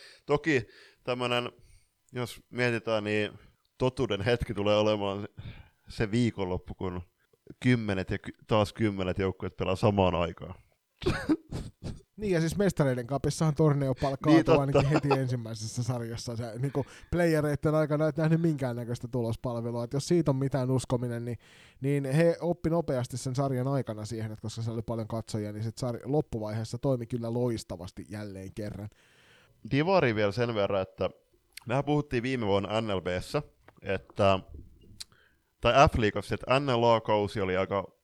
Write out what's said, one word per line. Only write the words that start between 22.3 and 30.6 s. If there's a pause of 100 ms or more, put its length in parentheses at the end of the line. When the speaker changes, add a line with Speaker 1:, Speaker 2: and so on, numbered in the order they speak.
Speaker 2:
oppi
nopeasti
sen
sarjan
aikana
siihen,
että
koska
se
oli
paljon
katsojia,
niin
sit
sar-,
loppuvaiheessa
toimi
kyllä
loistavasti
jälleen
kerran. (840)
Speaker 1:
Divari
vielä
sen
verran,